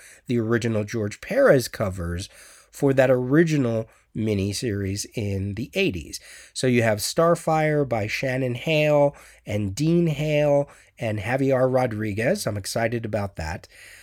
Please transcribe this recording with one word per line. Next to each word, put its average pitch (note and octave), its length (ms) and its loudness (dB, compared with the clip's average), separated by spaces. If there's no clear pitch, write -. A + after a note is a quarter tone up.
the A#2 120 0
original A2+ 440 0
George G#2 380 -6
Perez G3+ 480 4
covers F#2 640 -6
for C#3 240 0
that C3 160 6
original B2+ 760 2
miniseries G2+ 880 -2
in G2+ 420 -4
the G#2+ 180 -8
eighties. C#3+ 460 -4
So - 120 -2
you B2 160 4
have G#2+ 180 2
Starfire D#3 840 0
by A2 200 -2
Shannon B2+ 480 -4
Hale D3 600 2
and G#2 300 -4
Dean E3+ 320 2
Hale D3 640 2
and G#2+ 200 -4
Javier C3 520 2
Rodriguez. A#2 760 -2
I'm G#2+ 100 -2
excited A#2 480 -2
about G#2 320 -4
that. E2 320 -8